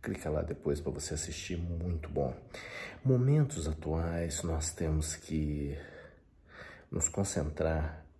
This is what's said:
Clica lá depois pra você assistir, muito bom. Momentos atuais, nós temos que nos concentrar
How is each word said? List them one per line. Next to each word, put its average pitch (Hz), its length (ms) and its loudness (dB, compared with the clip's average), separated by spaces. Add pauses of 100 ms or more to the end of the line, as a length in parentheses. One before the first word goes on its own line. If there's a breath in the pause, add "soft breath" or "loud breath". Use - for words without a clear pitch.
Clica 95 300 -4
lá 78 100 2
depois 76 400 0
pra - 120 -2
você - 220 -4
assistir, - 420 -4
muito 85 520 -2
bom. 69 240 0 (720 loud breath)
Momentos 131 640 6
atuais, 82 760 0
nós 80 260 0
temos 78 460 0
que 73 600 0 (1120 loud breath)
nos - 200 0
concentrar 78 1000 0 (140)